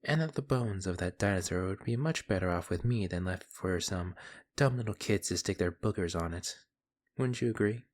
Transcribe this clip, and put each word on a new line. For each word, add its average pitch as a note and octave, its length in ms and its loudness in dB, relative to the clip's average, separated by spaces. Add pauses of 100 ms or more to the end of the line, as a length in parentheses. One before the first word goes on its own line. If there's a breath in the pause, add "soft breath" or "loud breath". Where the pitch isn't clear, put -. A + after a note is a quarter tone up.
and D3+ 180 2
that D#3+ 140 -2
the - 80 0
bones A2 440 0
of F2+ 120 0
that F2+ 200 -2
dinosaur F#2 480 2
would F#2+ 180 -4
be A#2+ 120 0
much D#3 300 -2
better F2+ 240 2
off F2 200 0
with F2 140 -2
me A#2 220 2
than F2+ 180 -2
left F#2 260 -4
for F#2 300 -2
some F2+ 340 -2 (420 loud breath)
dumb C3 200 4
little A2 180 -2
kids - 340 0
to F#2 80 0
stick F#2+ 220 -2
their F2 140 2
boogers F2 480 -2
on E2+ 140 -2
it. - 220 -8 (600)
Wouldn't B2+ 240 0
you A#2+ 100 2
agree? A2 440 2